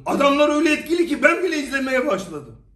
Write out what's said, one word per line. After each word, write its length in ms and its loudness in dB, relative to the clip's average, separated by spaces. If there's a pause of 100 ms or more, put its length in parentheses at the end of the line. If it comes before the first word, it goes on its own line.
Adamlar 500 2
öyle 160 2
etkili 340 0
ki 160 -4
ben 220 4
bile 140 -2
izlemeye 480 -2
başladım. 500 -6 (180)